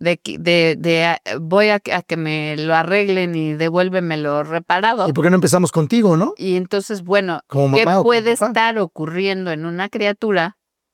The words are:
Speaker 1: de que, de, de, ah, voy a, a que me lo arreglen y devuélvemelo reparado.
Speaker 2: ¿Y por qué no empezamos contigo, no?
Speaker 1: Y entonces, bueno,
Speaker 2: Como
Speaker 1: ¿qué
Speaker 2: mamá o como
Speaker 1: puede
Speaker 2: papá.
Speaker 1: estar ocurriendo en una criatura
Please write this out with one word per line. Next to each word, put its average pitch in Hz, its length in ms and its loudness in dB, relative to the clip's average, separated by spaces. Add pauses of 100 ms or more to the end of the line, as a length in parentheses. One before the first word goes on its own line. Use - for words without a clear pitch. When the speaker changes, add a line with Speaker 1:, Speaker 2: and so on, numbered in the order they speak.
Speaker 1:
de 170 160 0
que, - 220 -12
de, 165 400 2
de, 165 260 0
ah, 170 160 0 (180)
voy 185 300 2
a, 208 60 2
a 196 280 -4
que - 140 -8
me 156 400 -4
lo 156 180 -2
arreglen 185 600 0
y 156 180 -2
devuélvemelo 165 920 -2
reparado. 180 640 -2
Speaker 2:
¿Y 160 60 0
por 135 100 0
qué 160 80 4
no 180 60 4
empezamos 175 340 2
contigo, 180 460 2
no? 220 220 0
Speaker 1:
Y 185 180 -2
entonces, 196 480 -4
bueno, 180 420 0
Speaker 2:
Como 139 300 2
Speaker 1:
¿qué 139 80 4
Speaker 2:
mamá 180 140 2
o - 20 2
como 180 80 2
Speaker 1:
puede 233 280 2
Speaker 2:
papá. 214 100 0
Speaker 1:
estar 226 320 0
ocurriendo 185 720 -4
en 156 140 -6
una 175 240 -6
criatura 202 640 -2 (380)